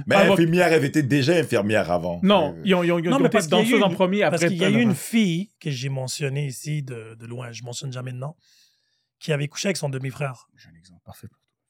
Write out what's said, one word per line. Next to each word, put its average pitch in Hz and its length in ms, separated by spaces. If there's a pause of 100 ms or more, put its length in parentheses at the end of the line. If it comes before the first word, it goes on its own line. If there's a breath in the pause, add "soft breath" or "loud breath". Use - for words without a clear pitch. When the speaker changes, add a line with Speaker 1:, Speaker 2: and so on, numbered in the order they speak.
Speaker 1:
Mais - 120
Speaker 2:
Ah, 196 160
Speaker 1:
infirmière, 170 400
elle 151 100
était 147 200
déjà 135 340
infirmière 104 540
avant. 87 320
Speaker 2:
Non, 185 340
Speaker 1:
Euh, - 80
Speaker 2:
ils 185 100
ont, 180 80
ils 170 80
ont, 175 80
ils 160 80
ont - 40
Speaker 3:
Non, 269 80
mais 262 80
Speaker 2:
été - 100
Speaker 3:
parce 175 100
qu'il 180 80
y 214 40
a 220 40
Speaker 2:
danseuses 226 160
Speaker 3:
eu 202 40
Speaker 2:
en 190 60
Speaker 3:
une, 175 60
Speaker 2:
premier, 185 260
Speaker 3:
parce 160 120
Speaker 2:
après, 170 160
Speaker 3:
qu'il 190 80
y 185 80
a 196 40
eu 208 60
Speaker 2:
euh, 233 60
Speaker 3:
une 220 140
fille 202 560 (100)
que 151 100
j'ai 131 160
mentionnée 135 600
ici 147 360
de, 113 320
de 113 100
loin, 120 280
je 113 100
mentionne 123 300
jamais 127 180
de 123 60
nom, 139 180 (840)
qui - 140
avait 143 160
couché - 220
avec 190 80
son 151 100
demi-frère. 131 680
Speaker 4:
J'ai - 120
un 82 80
exemple 90 280
parfait - 240
pour - 100
toi. - 80 (220)